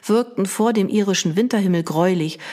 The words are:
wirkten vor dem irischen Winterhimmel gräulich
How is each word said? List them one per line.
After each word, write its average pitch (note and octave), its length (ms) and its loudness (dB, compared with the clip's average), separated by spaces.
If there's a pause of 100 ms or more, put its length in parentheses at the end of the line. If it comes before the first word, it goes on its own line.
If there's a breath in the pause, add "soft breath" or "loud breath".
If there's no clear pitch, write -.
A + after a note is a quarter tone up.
wirkten A#3 400 0
vor G#3+ 260 0
dem G#3+ 160 2
irischen F#3+ 480 0
Winterhimmel F#3+ 480 0
gräulich E3 560 0 (140 loud breath)